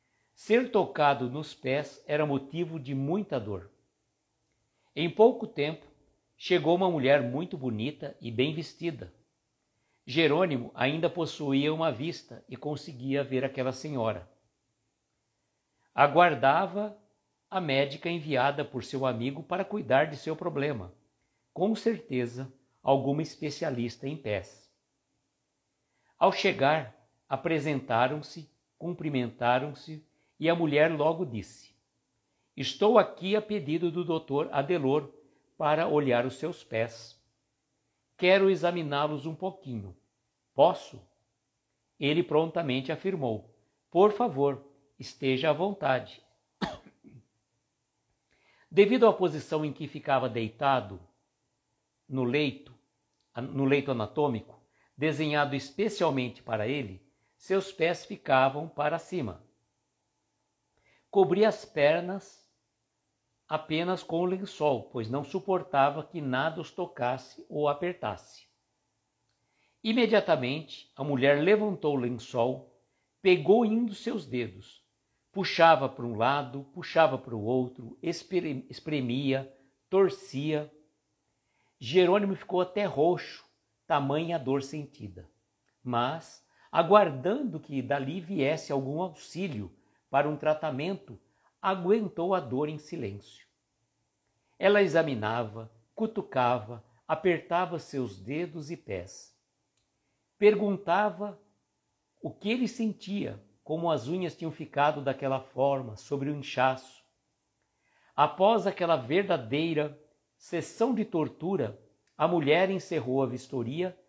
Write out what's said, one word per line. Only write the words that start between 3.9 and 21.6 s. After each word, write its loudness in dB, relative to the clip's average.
Em -2
pouco 4
tempo, -6
chegou 2
uma 2
mulher 4
muito -6
bonita -6
e -10
bem 0
vestida. -10
Jerônimo 2
ainda 0
possuía -2
uma -2
vista -10
e -14
conseguia -6
ver -2
aquela -2
senhora. -4
Aguardava 4
a -6
médica 0
enviada 0
por -8
seu -4
amigo -4
para -6
cuidar 2
de -6
seu -6
problema. -4
Com 0